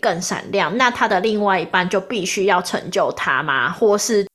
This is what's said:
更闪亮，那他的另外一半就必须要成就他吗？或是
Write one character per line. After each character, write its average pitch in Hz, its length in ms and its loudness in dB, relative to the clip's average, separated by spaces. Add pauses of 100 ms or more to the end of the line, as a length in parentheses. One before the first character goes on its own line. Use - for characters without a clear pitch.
更 185 200 0
闪 - 300 -6
亮， 190 260 0
那 247 140 4
他 240 180 0
的 220 120 2
另 214 220 0
外 190 160 2
一 165 60 -2
半 180 240 0
就 196 100 0
必 190 280 -4
须 190 200 -2
要 180 140 4
成 - 300 -6
就 175 220 0
他 135 300 -2
吗？ 135 280 0
或 208 260 2
是 202 380 0